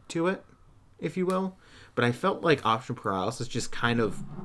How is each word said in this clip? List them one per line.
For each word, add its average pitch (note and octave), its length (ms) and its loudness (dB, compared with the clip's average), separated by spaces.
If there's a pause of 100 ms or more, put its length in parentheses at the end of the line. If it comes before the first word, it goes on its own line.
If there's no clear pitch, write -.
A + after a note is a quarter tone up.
to E3+ 180 0
it, F#3+ 160 -2 (560)
if E3+ 180 -6
you F#3 80 0
will. F#3 300 -2 (400)
But A#2+ 100 4
I B2 60 6
felt F3+ 320 0
like D#3 220 4
Option A2+ 300 2
Paralysis G2+ 520 -2
just - 240 -4
kind A#2 280 2
of G#2+ 240 0 (220)